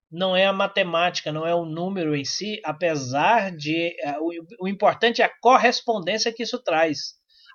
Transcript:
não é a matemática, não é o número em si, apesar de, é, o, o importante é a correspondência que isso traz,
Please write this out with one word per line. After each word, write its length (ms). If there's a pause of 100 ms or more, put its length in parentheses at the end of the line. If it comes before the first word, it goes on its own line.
(100)
não 240
é 120
a 60
matemática, 760
não 160
é 80
o 120
número 500
em 80
si, 400
apesar 880
de, 460
é, 180
o, 120 (320)
o 60
importante 520
é 60
a 140
correspondência 920
que 100
isso 160
traz, 560 (400)